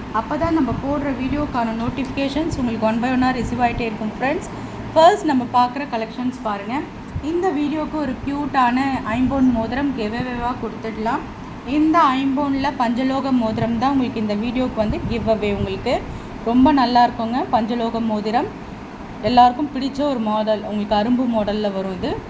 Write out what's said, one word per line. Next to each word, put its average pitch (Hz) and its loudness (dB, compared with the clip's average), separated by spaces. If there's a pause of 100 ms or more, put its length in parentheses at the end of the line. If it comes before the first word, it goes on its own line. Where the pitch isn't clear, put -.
(140)
அப்பதான் 320 0
நம்ம 247 2
போடுற 277 -2
வீடியோக்கான 247 -2
நோட்டிஃபிகேஷன்ஸ் 269 -2
உங்களுக்கு 226 0
one 226 0
by 254 0
one-ஆ 254 2
ரிசீவ் 240 -2
ஆயிட்டே 233 0
இருக்கும் 214 -6
ஃப்ரெண்ட்ஸ். 277 -2 (400)
ஃபர்ஸ்ட் 339 6
நம்ம 254 2
பார்க்குற 247 2
கலெக்ஷன்ஸ் 240 -4
பாருங்க. 208 -4 (480)
இந்த 349 0
வீடியோக்கு 294 -2
ஒரு 285 -2
கியூட்டான 277 0 (300)
ஐம்பொன் 254 2
மோதிரம் 240 0
கிவ்அவேவா 240 -4
கொடுத்துடலாம். 220 -4 (480)
இந்த 311 4 (140)
ஐம்பொன்ல 269 0
பஞ்சலோக 262 0
மோதிரம் 226 2
தான் 254 2
உங்களுக்கு 233 0
இந்த 214 0
வீடியோக்கு 240 -2
வந்து 220 0
கிவ்அவே. 208 0
உங்களுக்கு 196 -2 (500)
ரொம்ப 254 6
நல்லா 247 6
இருக்குங்க 233 0
பஞ்சலோக 226 0
மோதிரம். 220 0 (760)
எல்லாருக்கும் 247 4
பிடிச்ச 262 -4
ஒரு 269 0
மாடல், 214 0
உங்களுக்கு 202 -2
அரும்பு 247 4
மாடல்ல 214 0
வரும் 190 -4
இது, 208 -2 (180)